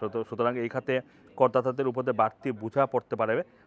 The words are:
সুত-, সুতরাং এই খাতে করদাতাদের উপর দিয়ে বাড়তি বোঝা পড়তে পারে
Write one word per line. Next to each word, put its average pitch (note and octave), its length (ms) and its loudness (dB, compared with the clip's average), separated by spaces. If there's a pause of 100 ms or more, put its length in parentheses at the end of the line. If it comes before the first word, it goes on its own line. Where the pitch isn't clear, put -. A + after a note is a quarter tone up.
সুত-, A2 280 -4
সুতরাং A#2+ 300 -2
এই A#2 100 -2
খাতে B2+ 320 -2 (360)
করদাতাদের C3 500 2
উপর B2+ 160 -2
দিয়ে B2+ 100 0
বাড়তি A2 400 0
বোঝা A2+ 340 0
পড়তে B2 300 -2
পারে A2+ 260 2 (240)